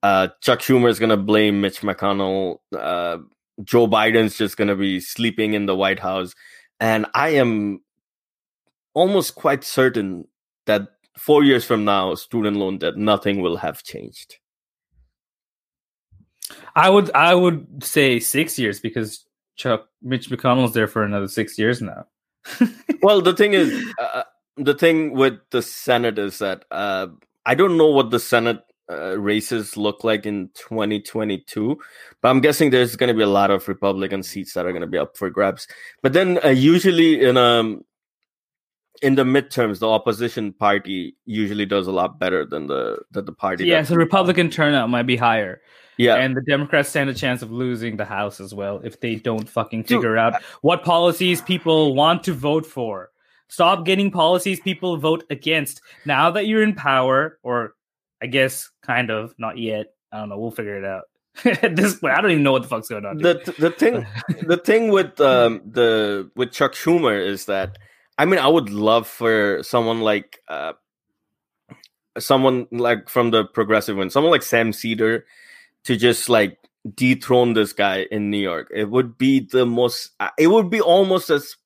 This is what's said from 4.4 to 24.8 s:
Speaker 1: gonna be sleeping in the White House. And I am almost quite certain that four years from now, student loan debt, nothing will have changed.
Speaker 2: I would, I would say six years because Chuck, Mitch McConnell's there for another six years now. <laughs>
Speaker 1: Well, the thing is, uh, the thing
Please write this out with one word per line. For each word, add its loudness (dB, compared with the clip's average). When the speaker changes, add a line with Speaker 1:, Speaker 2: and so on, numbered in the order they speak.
Speaker 1:
gonna 0
be -4
sleeping -4
in -2
the 0
White 0
House. -6
And 0
I 2
am 0
almost 2
quite -2
certain -2
that 0
four 4
years 6
from 0
now, 0
student -4
loan -4
debt, -4
nothing 0
will -2
have -8
changed. -20
Speaker 2:
I 6
would, 4
I 6
would 0
say 2
six -4
years -2
because -8
Chuck, -4
Mitch -6
McConnell's 0
there 0
for -4
another -4
six -6
years -2
now. -12
<laughs> -2
Speaker 1:
Well, 6
the 4
thing 2
is, 2
uh, -6
the 0
thing 2